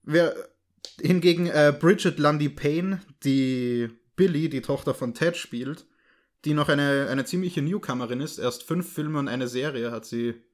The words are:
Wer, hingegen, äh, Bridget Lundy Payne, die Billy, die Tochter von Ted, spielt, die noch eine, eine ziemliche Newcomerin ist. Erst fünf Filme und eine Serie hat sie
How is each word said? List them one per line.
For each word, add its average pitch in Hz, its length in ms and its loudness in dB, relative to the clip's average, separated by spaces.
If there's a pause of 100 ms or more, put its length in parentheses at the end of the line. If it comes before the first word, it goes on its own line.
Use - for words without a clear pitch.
Wer, 156 320 2 (640)
hingegen, 175 460 4
äh, 147 300 6
Bridget 165 420 4
Lundy 147 280 2
Payne, 170 540 -2 (220)
die 127 680 0 (260)
Billy, 160 340 2
die 131 120 -4
Tochter 135 320 -2
von 120 220 -6
Ted, 170 200 0
spielt, 127 520 -10 (580)
die 151 80 2
noch 147 160 2
eine, 143 400 2
eine 131 160 -2
ziemliche 175 380 -2
Newcomerin 127 580 -4
ist. 151 160 -8
Erst 120 240 -4
fünf 175 320 -4
Filme 151 240 -4
und 139 100 -2
eine 127 200 -4
Serie 123 440 -4
hat 113 140 -10
sie 117 300 -4 (180)